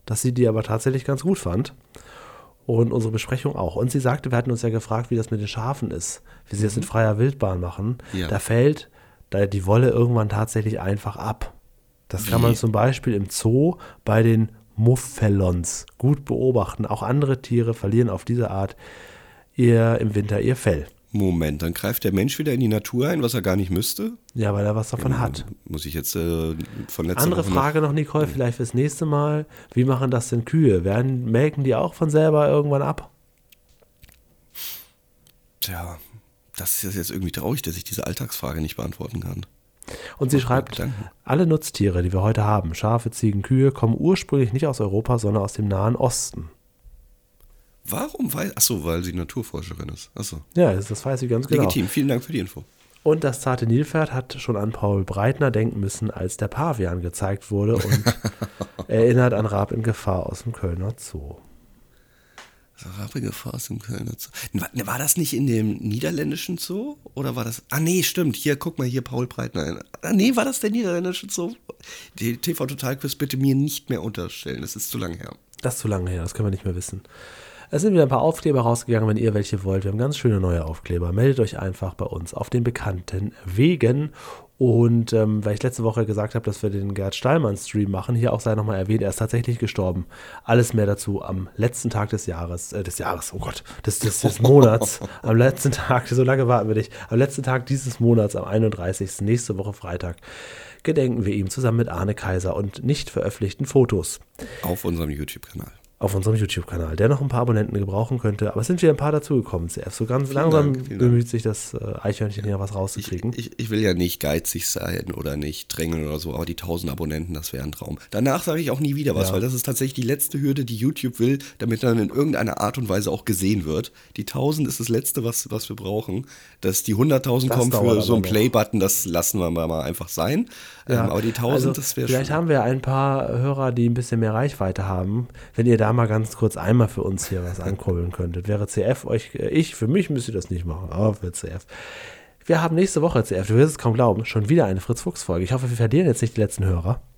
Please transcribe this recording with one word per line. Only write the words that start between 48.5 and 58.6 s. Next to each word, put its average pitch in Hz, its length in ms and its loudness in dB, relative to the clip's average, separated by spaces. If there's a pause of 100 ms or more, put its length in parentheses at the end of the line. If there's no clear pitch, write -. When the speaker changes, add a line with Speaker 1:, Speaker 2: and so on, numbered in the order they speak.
Speaker 2:
ach - 60 -2
so, 95 220 0
weil 82 200 0
sie 87 100 -6
Naturforscherin 82 760 -8
ist. - 260 -14
Ach - 80 -10
so. 80 180 -10 (140)
Speaker 1:
Ja, 165 180 6
das, 98 140 -2
das - 180 -8
weiß 135 140 -2
sie 127 80 -4
ganz 120 200 0
genau. 147 140 4
Speaker 2:
Legitim, 95 260 2
vielen 139 200 0
Dank 127 160 0
für - 80 -14
die 143 80 -2
Info. - 240 -8 (400)
Speaker 1:
Und 160 200 2
das 131 180 -2
zarte 127 260 0
Nilpferd 151 440 2
hat 127 280 -6
schon 113 180 -2
an 104 140 -2
Paul 101 320 0
Breitner 117 480 0
denken 113 300 0
müssen, 98 280 -4
als - 280 -6
der 104 100 -2
Pavian 107 560 -2
gezeigt 98 480 -4
wurde 104 240 2
und 101 280 2 (380)
Speaker 2:
<laughs> - 460 -10